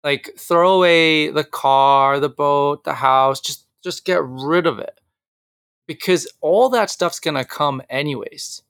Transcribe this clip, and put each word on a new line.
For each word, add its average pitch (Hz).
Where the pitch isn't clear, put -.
Like, 143
throw 180
away 165
the 151
car, 139
the 143
boat, 143
the -
house, 131
just, -
just -
get 180
rid 143
of 120
it. -
Because 170
all 202
that 226
stuff's -
gonna 139
come 139
anyways. -